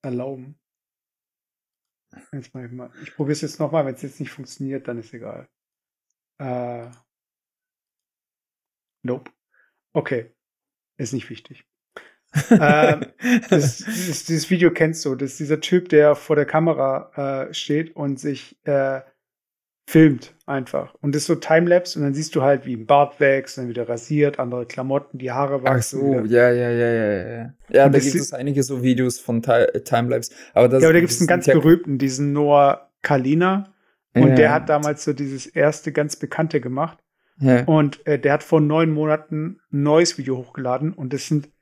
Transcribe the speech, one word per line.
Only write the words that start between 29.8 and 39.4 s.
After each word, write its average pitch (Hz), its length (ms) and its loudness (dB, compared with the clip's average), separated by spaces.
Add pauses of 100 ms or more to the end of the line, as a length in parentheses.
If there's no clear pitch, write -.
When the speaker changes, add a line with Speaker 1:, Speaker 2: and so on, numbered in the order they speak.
Speaker 2:
Timelapse. 120 480 -2 (220)
Aber 123 140 6
das, 135 140 4
Speaker 1:
Ja, 165 60 6
aber 165 60 6
da 170 60 8
Speaker 2:
das - 20 -
Speaker 1:
gibt's 175 120 0
einen - 40 -6
Speaker 2:
sind 170 100 2
Speaker 1:
ganz 175 180 2
Speaker 2:
ja 139 80 6
Speaker 1:
berühmten, 151 440 4
diesen 139 340 -2
Noah 143 580 4 (120)
Kalina. 165 680 0 (420)
Und 131 160 6
Speaker 2:
Ja. 131 40 4
Speaker 1:
der 151 200 6
hat 151 140 -2
damals 147 360 0
so 147 80 -2
dieses 135 340 -8
erste 151 460 -2
ganz 147 240 -4
bekannte 156 440 -4
gemacht. 131 380 -8 (400)
Speaker 2:
Ja. 127 260 4
Speaker 1:
Und, 151 440 0
äh, 147 100 0
der 143 140 0
hat 147 100 0
vor 160 180 2
neun 156 300 2
Monaten 156 680 -4 (120)